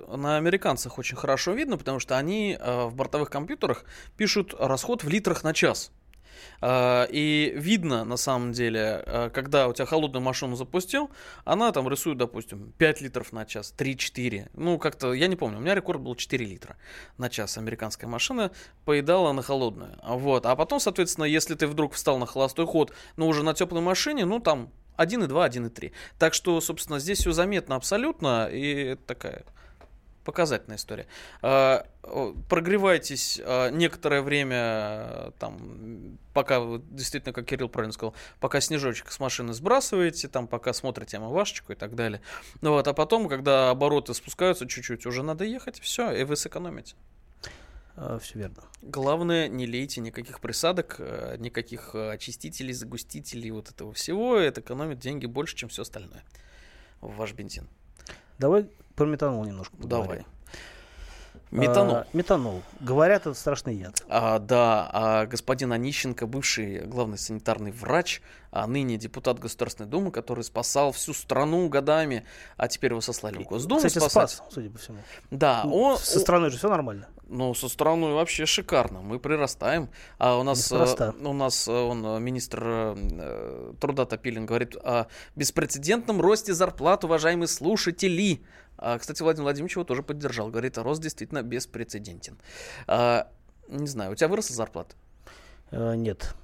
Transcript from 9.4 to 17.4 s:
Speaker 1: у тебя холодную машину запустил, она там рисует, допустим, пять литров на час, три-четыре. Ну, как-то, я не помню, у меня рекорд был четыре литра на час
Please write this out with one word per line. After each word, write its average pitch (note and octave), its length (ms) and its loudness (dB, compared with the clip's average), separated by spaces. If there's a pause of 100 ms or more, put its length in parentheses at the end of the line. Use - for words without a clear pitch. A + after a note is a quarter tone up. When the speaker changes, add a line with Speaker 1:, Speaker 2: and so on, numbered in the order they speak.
Speaker 1:
у A#2+ 40 -2
тебя B2+ 140 -2
холодную C#3+ 360 0
машину B2+ 320 -2
запустил, F#3 560 -2 (340)
она G#3+ 280 2
там C3 160 0
рисует, C#3 300 -2
допустим, A2 600 -6
пять D#3 220 4
литров B2+ 320 -8
на A2 140 -8
час, - 260 -10
три-четыре. B2+ 800 -4
Ну, D#3+ 260 0
как-то, C3+ 360 -2
я D#3 140 2
не F#3 80 0
помню, G#2+ 220 -4
у - 20 -8
меня E3+ 140 2
рекорд F3 260 -2
был B2 140 -6
четыре B2 320 -4
литра - 300 -14 (400)
на B2 140 -4
час - 260 -6